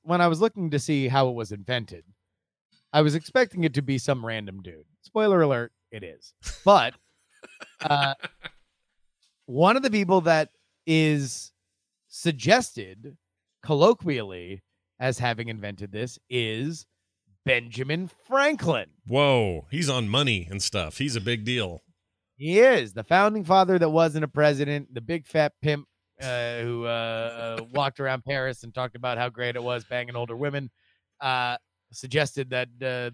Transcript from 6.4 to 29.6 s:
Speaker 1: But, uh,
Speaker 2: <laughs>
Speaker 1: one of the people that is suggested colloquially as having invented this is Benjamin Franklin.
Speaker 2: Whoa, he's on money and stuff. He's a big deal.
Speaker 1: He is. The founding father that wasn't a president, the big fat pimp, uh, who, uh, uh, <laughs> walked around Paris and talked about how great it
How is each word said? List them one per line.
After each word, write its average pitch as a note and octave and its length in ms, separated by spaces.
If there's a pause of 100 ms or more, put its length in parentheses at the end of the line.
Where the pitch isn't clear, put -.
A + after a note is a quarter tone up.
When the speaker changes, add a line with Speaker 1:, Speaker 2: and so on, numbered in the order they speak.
Speaker 1:
But, C#3+ 300 (880)
uh, C#3+ 400
Speaker 2:
<laughs> - 1300
Speaker 1:
one E3 300
of C4+ 60
the C4+ 80
people F#3+ 320
that D#3 280 (360)
is D#3 680 (560)
suggested C3+ 1080 (460)
colloquially A2+ 1000 (380)
as B2+ 180
having A#2 300
invented G2+ 440
this A#2 260 (100)
is B2 580 (580)
Benjamin C3 640 (180)
Franklin. A#3+ 640 (160)
Speaker 2:
Whoa, A2+ 640
he's D3+ 180
on B2+ 200
money A2 420
and G2 120
stuff. E2+ 360
He's C3+ 180
a A2 40
big A2 240
deal. G#2 380 (540)
Speaker 1:
He E3 240
is. G3+ 320
The G#2 120
founding G3+ 400
father F#3 340
that E3 120
wasn't D#3 340
a C#3+ 40
president, C#3+ 680
the A#2+ 60
big D3 260
fat D3+ 340
pimp, D3 260 (340)
uh, A#2+ 400
who, A#2 240
uh, A#2 760
uh, A2+ 80
<laughs> B2 40
walked C#3 280
around C3 240
Paris C3 380
and A#2 120
talked B2+ 220
about B2 200
how B2 120
great A#2+ 280
it B2 60